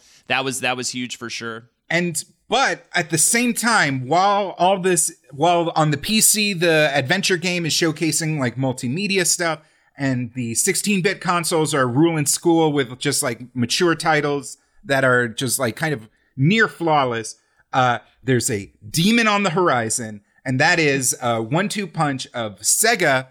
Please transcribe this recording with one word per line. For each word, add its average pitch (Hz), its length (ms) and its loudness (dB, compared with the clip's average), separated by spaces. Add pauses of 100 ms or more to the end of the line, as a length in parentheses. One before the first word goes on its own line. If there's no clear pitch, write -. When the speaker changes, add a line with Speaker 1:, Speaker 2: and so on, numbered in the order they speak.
(300)
Speaker 1:
That 131 140 -2
was, 123 180 -6
that 123 140 -2
was 123 140 -6
huge 123 280 -8
for 117 120 -12
sure. 117 400 -12 (200)
Speaker 2:
And, 170 340 -4 (240)
but 220 460 -2
at 170 160 -2
the 165 80 -2
same 240 360 2
time, 160 540 0
while 190 520 2
all 190 200 4
this, 175 320 0 (200)
while 165 440 2
on 156 160 4
the 143 60 0
P 214 240 0
C, 208 320 2
the 160 400 2
adventure 175 440 0
game 175 280 -2
is 143 80 -2
showcasing, 160 680 -2
like, 120 180 -2
multimedia 156 680 -2
stuff, 160 360 -2 (360)
and 127 360 -4
the 120 220 -6
sixteen-bit 190 640 0
consoles 165 520 0
are 131 140 2
ruling 151 380 2
school 165 480 2
with 127 260 -2
just, 143 240 -2
like, 123 180 -4 (140)
mature 156 400 2
titles 147 600 -2 (260)
that 135 220 0
are 123 240 4
just, 117 300 -4
like, 120 180 -4
kind 160 160 -4
of 113 160 -10 (260)
near 190 320 4
flawless, 131 680 0 (340)
uh, 127 280 2 (220)
there's 123 300 0
a 101 200 -6 (180)
demon 220 380 2
on 202 160 2
the 185 80 0
horizon, 120 680 0 (240)
and 131 160 -2
that 170 180 4
is 139 440 2
a 117 200 0
one-two 180 460 -2
punch 147 460 -4
of 110 260 -8
Sega 160 720 0